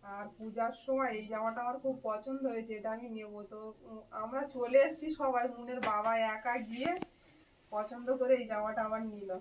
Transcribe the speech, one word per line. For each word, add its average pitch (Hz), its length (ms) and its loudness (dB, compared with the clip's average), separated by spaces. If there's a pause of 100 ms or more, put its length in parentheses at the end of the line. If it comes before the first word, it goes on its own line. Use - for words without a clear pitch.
(160)
আর 208 100 -6 (120)
পূজার 226 360 0 (120)
সময় 262 320 4
এই 214 140 -6
জামাটা 226 300 0
আমার 247 220 0
খুব 262 120 2 (140)
পছন্দ 269 320 -2 (100)
হয়েছে, 226 280 -4
এটা 220 160 -4
আমি 240 120 -8 (100)
নেবো।" 208 220 -10 (140)
তো, 214 60 -10 (300)
উম, 220 120 -12 (100)
আমরা 233 300 -4 (140)
চলে 247 300 4
এসেছি 311 220 -4 (120)
সবাই, 247 260 4 (100)
মুনের 240 240 -6 (120)
বাবা 214 200 4 (240)
একা 240 200 0 (140)
গিয়ে 254 220 0 (800)
পছন্দ 240 360 -4 (120)
করে 254 200 6
এই 226 120 -2
জামাটা 214 360 0
আমার 220 160 0 (100)
নিল। 196 280 -8